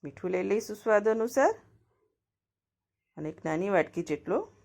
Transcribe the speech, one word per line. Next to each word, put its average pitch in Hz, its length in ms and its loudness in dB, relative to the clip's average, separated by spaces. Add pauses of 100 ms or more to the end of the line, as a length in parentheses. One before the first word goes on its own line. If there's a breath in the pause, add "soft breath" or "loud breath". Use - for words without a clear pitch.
મીઠું 170 280 -8
લઈ 185 160 0
લઈશું 208 320 -2
સ્વાદ 208 320 4
અનુસાર 247 420 2 (1600)
અને 151 120 -8
એક 156 160 -12
નાની 160 300 -2
વાટકી 170 360 2
જેટલો 156 260 -2 (280)